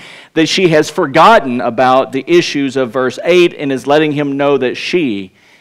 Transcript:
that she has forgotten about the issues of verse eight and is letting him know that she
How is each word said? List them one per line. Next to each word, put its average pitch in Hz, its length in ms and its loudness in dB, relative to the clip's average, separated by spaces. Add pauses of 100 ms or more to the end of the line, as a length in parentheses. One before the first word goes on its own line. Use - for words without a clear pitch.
(340)
that 156 140 2
she 190 200 0
has 156 220 2
forgotten 156 680 2
about 127 520 0
the 135 140 -6
issues 147 500 0
of 127 140 -2
verse 127 340 -4
eight 175 300 4
and 139 180 -6
is 123 140 -6
letting 151 260 2
him 139 240 -4
know 143 220 2
that 123 180 -4
she 110 560 -4 (280)